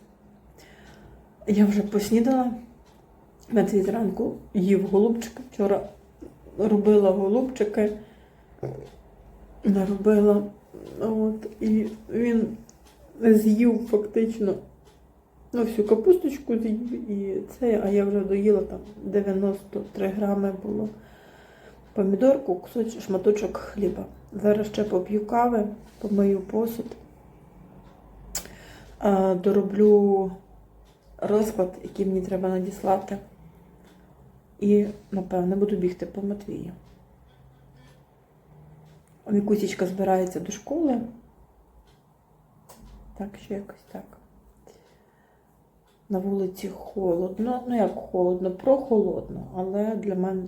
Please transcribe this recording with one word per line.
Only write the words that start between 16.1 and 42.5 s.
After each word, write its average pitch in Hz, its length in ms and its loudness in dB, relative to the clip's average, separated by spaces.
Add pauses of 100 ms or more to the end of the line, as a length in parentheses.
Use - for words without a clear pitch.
з'їв 226 540 -4
і 196 300 -4 (180)
це, 233 240 2
а 196 60 0
я 202 160 2
вже 202 140 0
доїла, 196 420 2
там - 180 -8 (240)
дев'яносто 196 800 -2 (100)
три 196 160 -4
грами 196 460 -2 (100)
було. 214 260 -4 (1040)
Помідорку, 202 640 2
кусоч-, 214 460 -6
шматочок 202 560 0
хліба. - 480 -6 (280)
Зараз 208 340 2
ще - 160 -4
поп'ю 208 420 -2
кави, 240 420 0 (320)
помию 196 400 0
посуд. 226 460 -4 (2250)
А, 190 360 4
дороблю 196 960 4 (840)
розклад, 202 560 0 (100)
який - 220 -4
мені 190 160 0
треба 185 280 -2
надіслати. 190 680 -2 (1400)
І, 208 260 4 (260)
напевне, 185 440 -2
буду 196 200 0
бігти 180 300 -2
по - 160 -10
Матвію. 202 500 -8 (2500)
Мікусічка 202 560 0
збирається 185 540 0
до 180 120 -10
школи. 285 500 -2 (2250)